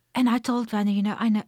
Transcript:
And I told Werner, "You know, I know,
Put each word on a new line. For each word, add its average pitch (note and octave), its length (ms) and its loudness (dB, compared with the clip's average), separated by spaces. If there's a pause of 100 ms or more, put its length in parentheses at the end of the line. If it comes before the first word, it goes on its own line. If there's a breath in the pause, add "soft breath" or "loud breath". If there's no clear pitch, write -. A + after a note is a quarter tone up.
(140)
And B3 140 2
I A#3 100 2
told A#3+ 340 -2
Werner, G#3 200 0
"You G3+ 100 0
know, G#3 160 -2
I A3+ 100 0
know, G#3+ 200 2